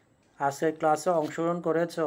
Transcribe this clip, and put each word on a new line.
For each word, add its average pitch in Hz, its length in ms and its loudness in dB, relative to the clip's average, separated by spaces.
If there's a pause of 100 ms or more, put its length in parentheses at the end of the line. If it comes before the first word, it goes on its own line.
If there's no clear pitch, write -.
(400)
আজকের 151 380 0
ক্লাসে 156 320 2
অংশগ্রহণ 165 520 0
করেছ, 170 460 0